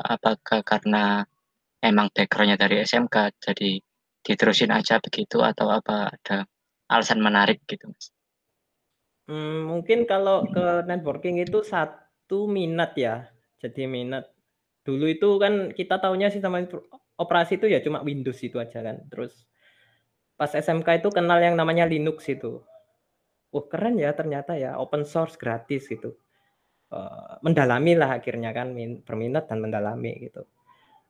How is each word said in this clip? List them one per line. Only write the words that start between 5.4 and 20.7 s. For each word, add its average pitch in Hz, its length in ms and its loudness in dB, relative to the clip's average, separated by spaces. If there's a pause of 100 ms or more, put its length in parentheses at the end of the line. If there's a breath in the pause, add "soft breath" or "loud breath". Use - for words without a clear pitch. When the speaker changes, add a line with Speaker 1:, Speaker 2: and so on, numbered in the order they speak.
Speaker 1:
atau 110 280 2
apa 107 440 -2
ada 98 320 -4 (440)
alasan 113 320 2
menarik 104 480 4
gitu, 104 200 -12
Mas? - 200 -20 (1160)
Speaker 2:
Hmm, 156 440 -6
mungkin 220 360 2
kalau 196 480 2
ke 175 320 2
networking 175 560 -2
itu 208 240 0
satu 196 800 -4
minat 170 480 -2
ya, 120 320 -2 (320)
jadi 131 320 -8
minat. 127 400 -6 (560)
Dulu 139 240 0
itu 196 320 2
kan 202 320 2
kita 190 240 -2
taunya 190 320 0
sistem 185 400 -2 (480)
operasi 175 400 2
itu 220 80 0
ya 170 160 4
cuma 147 240 -4
Windows 135 400 -6
itu 120 160 -6
aja 113 240 -10
kan. 117 240 -10
Terus - 400 -12 (880)
pas 147 160 -2
S 151 160 -2
M 165 160 0